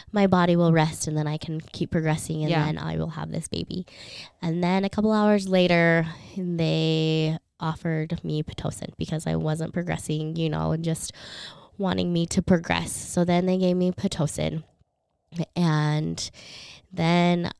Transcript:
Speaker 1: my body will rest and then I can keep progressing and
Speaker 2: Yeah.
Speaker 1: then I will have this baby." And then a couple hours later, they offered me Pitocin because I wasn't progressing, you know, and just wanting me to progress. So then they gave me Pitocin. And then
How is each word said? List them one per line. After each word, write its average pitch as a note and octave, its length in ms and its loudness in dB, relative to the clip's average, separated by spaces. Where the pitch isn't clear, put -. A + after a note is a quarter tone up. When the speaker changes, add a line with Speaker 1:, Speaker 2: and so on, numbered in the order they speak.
Speaker 1:
my G3+ 160 4
body F3+ 300 6
will E3+ 160 6
rest D#3 340 2
and D#3 100 -2
then D3+ 80 0
I D3+ 120 -4
can D#3 240 -8
keep - 280 -6
progressing D#3+ 520 -2
and D#3 100 0
Speaker 2:
Yeah. D#3 140 2
Speaker 1:
then D#3 120 -2
I D#3+ 200 -6
will D#3+ 140 -4
have D#3 200 -8
this E3 160 -6
baby." - 380 -6
And E3+ 220 -2
then F#3+ 200 2
a G3 60 0
couple G#3+ 240 2
hours G#3 340 4
later, E3+ 580 4
they D#3+ 1000 0
offered D#3+ 600 -4
me D3+ 200 -2
Pitocin - 540 -8
because D#3+ 280 -6
I D#3+ 120 -2
wasn't D#3+ 360 -4
progressing, D#3+ 600 -4
you E3 140 0
know, D#3+ 240 0
and D#3+ 100 -4
just E3 280 -4
wanting F#3 360 0
me E3+ 140 2
to - 140 -2
progress. E3+ 500 2
So - 320 -2
then F3 220 2
they F#3 120 2
gave F3+ 200 2
me F3+ 160 2
Pitocin. D#3 680 -4
And D#3 760 0
then F3 680 2